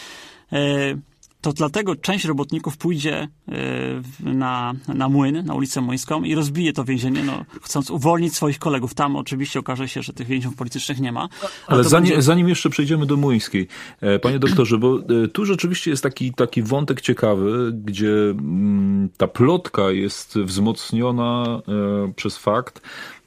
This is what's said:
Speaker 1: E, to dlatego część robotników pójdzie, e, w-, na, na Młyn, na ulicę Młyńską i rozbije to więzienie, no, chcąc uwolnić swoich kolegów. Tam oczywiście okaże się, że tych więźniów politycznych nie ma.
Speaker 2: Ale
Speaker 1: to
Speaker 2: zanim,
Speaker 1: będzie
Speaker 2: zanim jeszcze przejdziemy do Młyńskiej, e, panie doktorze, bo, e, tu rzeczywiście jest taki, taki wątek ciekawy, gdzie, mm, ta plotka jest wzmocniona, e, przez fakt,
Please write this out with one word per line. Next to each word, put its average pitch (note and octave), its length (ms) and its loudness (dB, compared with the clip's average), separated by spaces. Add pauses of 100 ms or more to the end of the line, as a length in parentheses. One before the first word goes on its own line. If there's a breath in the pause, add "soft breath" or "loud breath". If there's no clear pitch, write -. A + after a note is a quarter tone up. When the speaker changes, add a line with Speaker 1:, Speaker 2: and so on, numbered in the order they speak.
(520 loud breath)
Speaker 1:
E, C#3+ 460 0 (440)
to D3 120 -2
dlatego E3 420 -2
część F#3+ 300 -2
robotników D3+ 520 -4
pójdzie, D#3 400 -2
e, D3+ 100 -6 (200)
w-, C3 760 -6
na, B2+ 500 -2 (140)
na C3+ 220 -2
Młyn, C#3+ 360 2
na D3+ 80 -4
ulicę C3+ 280 -2
Młyńską C3 420 -2
i D#3+ 120 -2
rozbije D3+ 380 0
to C#3+ 100 -4
więzienie, C3 400 0
no, C#3 220 -6 (160)
chcąc - 300 -4
uwolnić E3 440 2
swoich D3 240 0
kolegów. C3 340 -2
Tam C#3+ 220 0
oczywiście C#3 440 -4
okaże C3 300 -6
się, C3+ 120 -8
że B2 120 -12
tych A#2+ 140 -10
więźniów B2+ 280 -2
politycznych B2+ 440 -6
nie B2+ 120 -2
ma. C#3+ 180 -6 (380 loud breath)
Speaker 2:
Ale B2 160 6
Speaker 1:
to A2 60 4
Speaker 2:
zanim, F3 200 8
Speaker 1:
będzie D3+ 120 4
Speaker 2:
zanim F3 280 6
jeszcze E3 200 2
przejdziemy D3 360 2
do C#3+ 120 2
Młyńskiej, A2+ 500 2 (340 loud breath)
e, G2+ 180 2
panie C3 200 2
doktorze, B2+ 380 4
bo, B2+ 220 4
e, A2+ 280 2
tu G#3 180 -2
rzeczywiście F3 460 -2
jest C#3 120 -2
taki, B2+ 300 -2
taki B2 300 0
wątek C3+ 380 0
ciekawy, A2+ 720 2
gdzie, G#2 400 0
mm, G2 1040 2
ta F#2 100 2
plotka B2 640 2
jest G2 480 -2
wzmocniona, A#2 1200 0 (460)
e, F#2 60 -6
przez - 240 -6
fakt, - 440 -2 (460 loud breath)